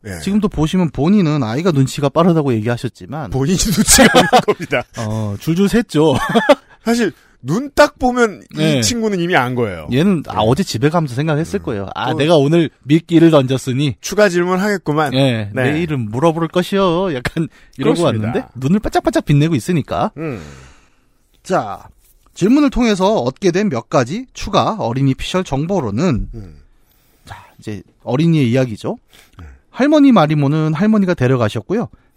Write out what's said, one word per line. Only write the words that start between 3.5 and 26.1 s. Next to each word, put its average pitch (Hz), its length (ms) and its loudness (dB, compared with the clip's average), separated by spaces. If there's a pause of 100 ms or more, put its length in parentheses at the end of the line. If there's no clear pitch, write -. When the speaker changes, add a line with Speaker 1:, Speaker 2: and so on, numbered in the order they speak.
Speaker 2:
눈치가 - 480 2 (140)
없는 185 100 2 (120)
<laughs> - 60 -6
겁니다. 151 360 -2 (160)
Speaker 1:
어, 107 400 -4
줄줄 170 280 0
샜죠. 160 520 2 (300)
<laughs> - 360 0
Speaker 2:
사실 226 280 0 (300)
눈 214 320 -4
딱 294 240 2
보면 240 440 0 (120)
이 - 40 -8
Speaker 1:
네. 151 240 2
Speaker 2:
친구는 214 360 -2
이미 170 160 -2
안 127 200 2
거예요. 92 360 -4
Speaker 1:
얘는, 160 380 2
아, - 60 -10
Speaker 2:
네. - 120 -2
Speaker 1:
어제 135 160 2
집에 139 280 -2
가면서 156 240 -2
생각했을 160 460 -4
Speaker 2:
음. - 20 -20
Speaker 1:
거예요. 101 320 -6
"아, 120 180 -4
Speaker 2:
또 - 60 -4
Speaker 1:
내가 160 180 4
오늘 151 320 4 (140)
미끼를 165 480 4
던졌으니 135 720 0
Speaker 2:
추가 202 260 2
질문하겠구만." 175 840 -2
Speaker 1:
예, 120 400 0
Speaker 2:
네. 131 180 0
Speaker 1:
내일은 151 380 -4
물어볼 160 380 0
것이요. 180 640 -2
약간 147 340 -6 (300)
이러고 139 160 0
Speaker 2:
그렇습니다. 120 340 0
Speaker 1:
왔는데 185 180 -4 (100)
눈을 139 240 0
반짝반짝 - 440 -2
빛내고 151 300 2
있으니까. 135 640 -2
Speaker 2:
음. 139 240 -10 (1000)
Speaker 1:
자, 117 460 -4 (460)
질문을 269 340 2
통해서 214 460 2
얻게 147 380 0
된 196 180 0
몇 117 180 -6
가지 160 460 -2
추가 190 440 -2
어린이 131 360 0
피셜 - 280 -4
정보로는, 139 920 -2